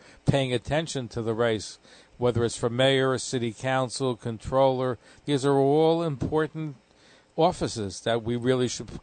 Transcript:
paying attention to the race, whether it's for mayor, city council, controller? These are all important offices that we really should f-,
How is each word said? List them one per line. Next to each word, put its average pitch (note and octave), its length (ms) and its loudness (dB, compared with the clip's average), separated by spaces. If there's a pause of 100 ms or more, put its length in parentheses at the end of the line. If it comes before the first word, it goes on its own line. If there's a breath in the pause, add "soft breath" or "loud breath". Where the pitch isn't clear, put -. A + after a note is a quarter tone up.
(260 soft breath)
paying C3+ 260 2
attention C#3 560 -4
to A#2+ 140 -6
the A2 120 -2
race, A2+ 440 -2 (400 soft breath)
whether A#2+ 260 2
it's A2 120 -2
for A#2+ 140 -2
mayor, C3 480 2
city A#2+ 340 -4
council, C3 640 -2
controller? B2+ 800 0 (260 soft breath)
These C#3 200 0
are C#3 120 4
all D#3+ 460 4
important D#3 720 -4 (600 soft breath)
offices D#3 640 0
that A#2 240 -2
we A#2+ 100 -2
really B2 320 2
should A2+ 240 -8
f-, - 120 -14